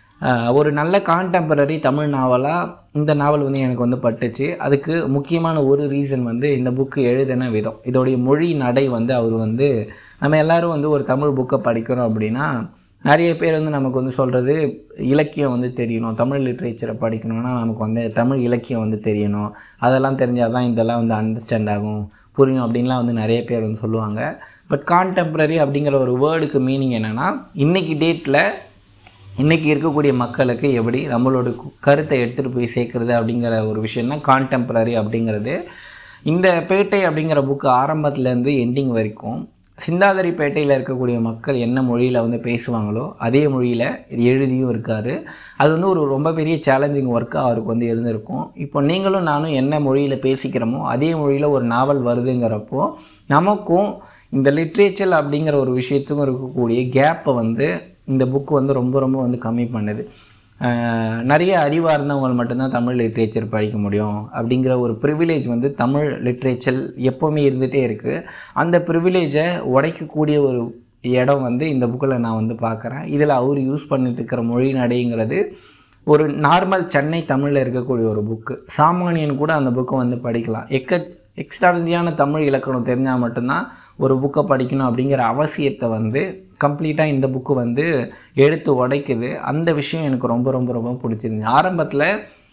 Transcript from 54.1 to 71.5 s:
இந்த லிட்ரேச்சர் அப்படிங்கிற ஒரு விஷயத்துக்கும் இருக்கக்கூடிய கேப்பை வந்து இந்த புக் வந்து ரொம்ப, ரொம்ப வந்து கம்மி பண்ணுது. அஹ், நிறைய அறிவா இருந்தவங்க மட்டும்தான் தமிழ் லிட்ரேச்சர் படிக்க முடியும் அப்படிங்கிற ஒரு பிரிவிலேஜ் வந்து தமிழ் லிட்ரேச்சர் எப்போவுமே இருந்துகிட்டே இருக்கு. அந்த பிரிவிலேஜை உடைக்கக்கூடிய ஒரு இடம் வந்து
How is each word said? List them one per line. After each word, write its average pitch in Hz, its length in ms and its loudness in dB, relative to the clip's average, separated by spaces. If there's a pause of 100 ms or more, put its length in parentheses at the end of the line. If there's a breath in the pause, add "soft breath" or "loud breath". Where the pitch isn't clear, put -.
இந்த 135 220 2
லிட்ரேச்சர் 190 600 2
அப்படிங்கிற 147 420 2
ஒரு 131 220 2
விஷயத்துக்கும் 139 540 0
இருக்கக்கூடிய 127 600 0
கேப்பை 143 460 2
வந்து 120 460 0 (240)
இந்த 131 200 2
புக் 135 200 0
வந்து 139 280 2
ரொம்ப, 127 260 0
ரொம்ப 131 220 0
வந்து 123 200 0
கம்மி 117 240 -2
பண்ணுது. 107 420 -4 (520 loud breath)
அஹ், 117 640 -2
நிறைய 160 480 2
அறிவா 165 160 2
இருந்தவங்க 143 500 0
மட்டும்தான் 123 360 -2
தமிழ் 123 300 0
லிட்ரேச்சர் 110 480 -2
படிக்க 107 280 -2
முடியும் 104 560 -2
அப்படிங்கிற 127 460 0
ஒரு 117 220 0
பிரிவிலேஜ் 151 460 0
வந்து 120 260 0
தமிழ் 135 540 -2
லிட்ரேச்சர் 127 680 -2
எப்போவுமே 147 520 0
இருந்துகிட்டே 131 260 0
இருக்கு. 135 500 -2 (280 loud breath)
அந்த 170 320 2
பிரிவிலேஜை 170 600 2 (140)
உடைக்கக்கூடிய 151 880 0
ஒரு 123 360 -2 (200)
இடம் 127 400 2
வந்து 127 280 -2